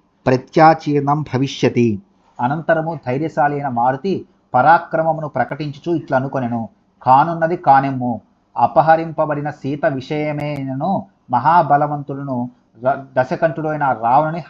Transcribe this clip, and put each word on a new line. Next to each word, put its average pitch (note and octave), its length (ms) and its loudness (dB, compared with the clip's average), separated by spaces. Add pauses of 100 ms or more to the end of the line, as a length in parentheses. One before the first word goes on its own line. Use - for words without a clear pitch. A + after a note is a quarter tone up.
(260)
ప్రత్యాచీర్ణం D3 960 2
భవిష్యతి. B2 800 0 (400)
అనంతరము D#3+ 640 -2
ధైర్యశాలి D3 480 -2
అయిన C#3+ 120 -6
మారుతి C3 580 -2 (280)
పరాక్రమమును D#3+ 760 2
ప్రకటించుచు C#3+ 680 -4
ఇట్లా C#3+ 220 -2
అనుకొనెను. B2+ 520 -4 (340)
కానున్నది E3 540 2
కానిమ్ము, C3+ 640 2 (360)
అపహరింపబడిన D3+ 920 2
సీత C#3+ 360 -6
విషయమేనను D3 1200 -4 (260)
మహాబలవంతులను C#3+ 1160 0 (360)
ర-, C3+ 200 0 (120)
దశకంఠుడైన D3+ 680 -2
రావణుని C#3 680 0